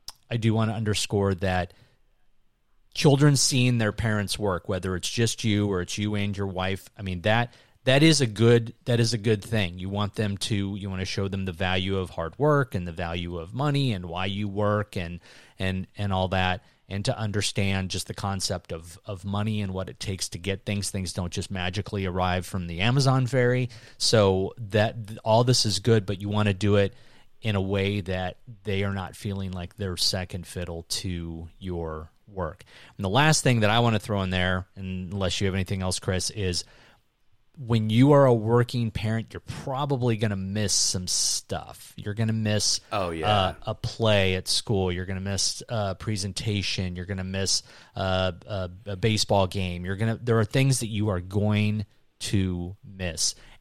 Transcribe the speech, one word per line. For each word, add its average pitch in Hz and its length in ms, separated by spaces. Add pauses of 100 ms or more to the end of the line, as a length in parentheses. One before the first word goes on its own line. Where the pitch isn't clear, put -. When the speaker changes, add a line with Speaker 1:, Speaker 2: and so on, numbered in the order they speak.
(300)
Speaker 1:
I 120 80
do 107 160
want 110 160
to 113 40
underscore 101 600
that 92 360 (1200)
children 143 420
seeing 123 420
their 107 140
parents 107 480
work, 95 280
whether 92 280
it's 87 120
just - 360
you 104 260
or 90 120
it's - 140
you 104 200
and 101 200
your 101 120
wife, 95 400 (100)
I 107 40
mean, 92 180
that, 110 340 (300)
that 135 180
is 160 180
a 135 60
good, 113 480 (120)
that 120 120
is 117 160
a 110 40
good 107 260
thing. 92 340
You 92 100
want 101 280
them 104 200
to, 98 380
you 98 160
want 95 80
to 95 80
show 98 220
them 95 160
the 95 80
value 92 440
of 92 140
hard 82 300
work 143 340
and 87 140
the 85 40
value 87 460
of 87 160
money 139 380
and 90 140
why 90 200
you 101 220
work 104 480
and, 85 240 (400)
and, 95 260 (100)
and 101 160
all 95 160
that, 92 360 (240)
and 98 160
to 104 120
understand 98 760
just - 180
the - 60
concept 98 580
of, 82 320
of 92 200
money 104 360
and 95 120
what 92 180
it - 100
takes 95 300
to - 80
get 95 260
things. 101 260
Things 92 220
don't 87 200
just 98 200
magically 95 520
arrive 90 420
from 90 200
the 85 140
Amazon 131 480
fairy. 123 400 (300)
So 98 560 (160)
that, 104 260 (260)
all 113 220
this 123 220
is 98 120
good, 110 260
but 95 160
you 101 100
want 107 180
to 101 60
do 101 220
it 98 180 (480)
in 107 120
a 98 60
way 98 400
that 92 380 (260)
they 98 180
are 98 120
not 92 200
feeling 95 380
like 87 240
they're 92 220
second 90 500
fiddle 85 400
to 85 600 (100)
your 80 520 (160)
work. 92 380 (320)
And 101 80
the 95 60
last 151 320
thing 123 180
that 104 100
I 117 100
want 117 140
to 107 60
throw 104 220
in 95 80
there, 92 360 (100)
unless 92 640
you 101 60
have 92 80
anything 95 260
else, 92 180
Chris, 92 320
is 92 340 (920)
when 113 340
you 131 220
are 139 140
a 123 80
working 117 560
parent, 110 420
you're - 80
probably 131 760
gonna 104 200
miss 98 360
some - 360
stuff. - 880
You're 104 180
gonna 110 200
miss 107 460 (120)
Speaker 2:
Oh, 95 180
yeah. 82 160
Speaker 1:
uh, 98 360
a 110 120
play 101 600
at 92 120
school. 95 460
You're 90 140
gonna 95 140
miss 98 500
a 104 240
presentation. 98 1040
You're 90 100
gonna 95 180
miss, 95 380 (340)
uh, 92 360 (140)
a, 92 240 (160)
a 101 100
baseball 101 500
game. 90 400
You're 95 100
gonna, 113 260
there 117 160
are 110 60
things 135 360
that 113 80
you 107 200
are 90 120
going 104 680 (340)
to 92 640
miss. 92 500 (260)